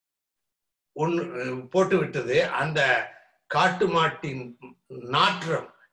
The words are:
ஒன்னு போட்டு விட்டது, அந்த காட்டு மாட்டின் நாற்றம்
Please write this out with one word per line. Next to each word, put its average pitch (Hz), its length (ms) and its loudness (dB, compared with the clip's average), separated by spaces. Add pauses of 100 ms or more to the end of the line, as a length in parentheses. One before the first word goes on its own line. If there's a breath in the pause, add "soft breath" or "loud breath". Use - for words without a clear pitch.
(920)
ஒன்னு 127 760 -4
போட்டு 190 300 4
விட்டது, 135 500 0
அந்த 135 640 0 (380)
காட்டு 180 400 2
மாட்டின் 135 680 -2 (300)
நாற்றம் 160 840 -2 (200)